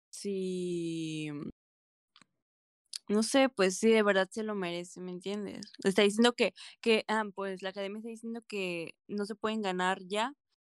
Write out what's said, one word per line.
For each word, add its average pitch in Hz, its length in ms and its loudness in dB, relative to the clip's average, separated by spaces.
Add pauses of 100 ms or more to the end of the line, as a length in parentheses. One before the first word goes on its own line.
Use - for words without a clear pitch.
(100)
Sí, 175 1200 -4 (1800)
no 208 140 2
sé, 269 260 4
pues 190 300 0
sí, 226 120 6
de 220 120 8
verdad 190 280 4
se 220 120 -6
lo 214 120 -4
merece, 175 460 -6
¿me 180 100 -8
entiendes? 196 640 -8 (120)
Está 190 180 4
diciendo 214 320 6
que, 208 200 2 (260)
que, 220 280 4
ah, 214 160 0 (100)
pues 196 280 -6
la 190 80 -6
Academia 196 280 -6
está 220 100 -12
diciendo 226 380 -10
que 180 480 -4 (140)
no 208 180 -4
se 214 80 -8
pueden 220 280 -4
ganar 185 440 0
ya 208 280 -2 (260)